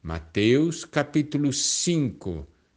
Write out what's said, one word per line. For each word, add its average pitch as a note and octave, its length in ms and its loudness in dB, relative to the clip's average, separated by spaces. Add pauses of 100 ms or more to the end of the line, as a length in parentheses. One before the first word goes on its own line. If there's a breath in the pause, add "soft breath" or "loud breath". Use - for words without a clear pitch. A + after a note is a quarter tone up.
Mateus, G#2+ 840 2
capítulo D3 640 0
cinco, A#2 960 -2 (300)